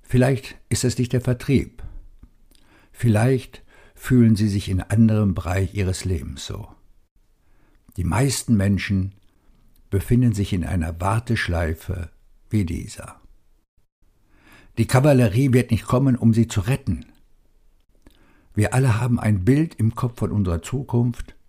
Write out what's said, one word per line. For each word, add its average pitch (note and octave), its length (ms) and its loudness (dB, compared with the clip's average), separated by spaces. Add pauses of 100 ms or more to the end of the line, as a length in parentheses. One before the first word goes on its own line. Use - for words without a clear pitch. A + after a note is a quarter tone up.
Vielleicht B2+ 560 0 (100)
ist - 160 -4
es B2 140 -2
nicht B2 160 -2
der B2 80 0
Vertrieb. - 600 -2 (1080)
Vielleicht A#2 720 0 (320)
fühlen A#2+ 400 4
Sie G#2 140 0
sich G2 180 -4
in F#2 140 -2
anderem G#2+ 540 2
Bereich F#2 380 -4
Ihres F#2 300 -4
Lebens E2 420 -6
so. G1+ 220 -12 (1300)
Die F#2 80 -6
meisten A2+ 540 0
Menschen G2 560 0 (760)
befinden A#2 440 2
sich G2 180 -2
in F2+ 140 -2
einer E2+ 340 -4
Warteschleife F2 1080 -4 (400)
wie G#2 160 0
dieser. - 560 -10 (1600)
Die A2+ 100 0
Kavallerie C3 680 4
wird B2 180 2
nicht G#2+ 140 0
kommen, B2+ 320 2
um A2+ 160 4
Sie A2+ 160 2
zu - 100 -2
retten. G#2+ 460 -4 (1500)
Wir G#2 200 0
alle B2 260 2
haben A#2+ 180 0
ein G2+ 280 0
Bild D3 300 2
im A2 200 0
Kopf A#2+ 240 -6
von G#2+ 120 -2
unserer F2+ 300 0
Zukunft B2 720 -4 (140)